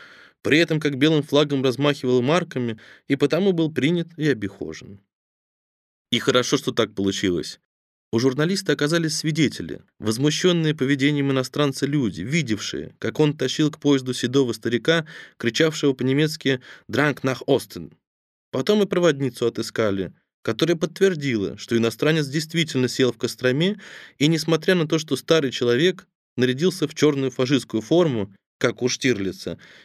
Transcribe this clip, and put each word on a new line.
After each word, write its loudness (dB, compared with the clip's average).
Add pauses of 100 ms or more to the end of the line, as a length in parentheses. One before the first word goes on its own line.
(420)
при 4
этом 2
как -2
белым 4
флагом 0
размахивал 2
марками -2 (300)
и 2
потому 2
был -2
принят 0
и 0
обихожен. -6 (1120)
И 2
хорошо, 2
что -4
так 0
получилось. -2 (520)
У 0
журналиста 0
оказались -2
свидетели, -2 (160)
возмущенные 0
поведением 0
иностранца -2
люди, -2
видевшие, -4
как -4
он 2
тащил 0
к -10
поезду 2
седого 0
старика, 0 (300)
кричавшего 0
по-немецки -2 (280)
«Дранг -2
нах -2
Остен». -2 (580)
Потом 0
и 2
проводницу 0
отыскали, -2 (300)
которая -2
подтвердила, -2
что -4
иностранец 2
действительно -2
сел 0
в -6
Костроме, -2 (380)
и 4
несмотря 2
на 2
то, 0
что -2
старый 0
человек 0 (300)
нарядился 0
в -16
черную 2
фашистскую 0
форму, 2 (280)
как -2
у 0
Штирлица, -4 (260)